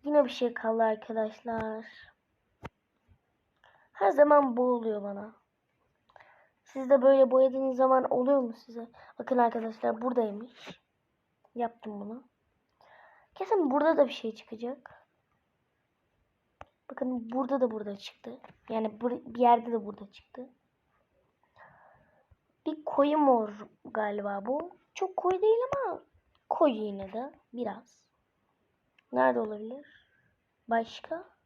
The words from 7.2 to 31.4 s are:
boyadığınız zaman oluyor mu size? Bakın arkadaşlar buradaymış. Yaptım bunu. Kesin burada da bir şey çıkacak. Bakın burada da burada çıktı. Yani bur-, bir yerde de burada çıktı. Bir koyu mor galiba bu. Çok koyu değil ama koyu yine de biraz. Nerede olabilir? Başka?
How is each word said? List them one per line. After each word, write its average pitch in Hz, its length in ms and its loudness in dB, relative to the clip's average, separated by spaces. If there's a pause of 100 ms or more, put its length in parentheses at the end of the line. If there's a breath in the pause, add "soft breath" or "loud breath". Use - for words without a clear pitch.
boyadığınız 262 460 2
zaman 262 360 4
oluyor 262 280 2
mu 233 120 -4
size? 233 360 -16 (300 loud breath)
Bakın 247 200 -2
arkadaşlar 226 640 -2
buradaymış. 240 800 -4 (720)
Yaptım 226 460 -8
bunu. 220 280 -14 (1040 soft breath)
Kesin 381 360 0
burada 302 260 4
da 285 100 6
bir 240 60 -8
şey 220 220 -8
çıkacak. - 760 -14 (1800)
Bakın 254 400 -6
burada 262 300 -2
da 247 100 2
burada 208 260 -10
çıktı. - 420 -18 (300)
Yani 220 200 -4 (120)
bur-, 240 340 -6
bir 240 60 -6
yerde 240 320 4
de 214 140 -4
burada 202 260 -16
çıktı. - 360 -20 (2250 soft breath)
Bir 311 180 -6
koyu 294 340 2
mor 240 320 4 (340)
galiba 202 640 -6
bu. 311 300 -6 (180)
Çok 381 220 -6
koyu 370 260 0
değil 440 160 4 (180)
ama 453 260 -6 (460)
koyu 294 260 2
yine 196 380 -8
de 254 200 -10 (200)
biraz. 233 560 -12 (1040)
Nerede 247 280 2
olabilir? 220 680 -10 (600)
Başka? 233 560 -6 (220)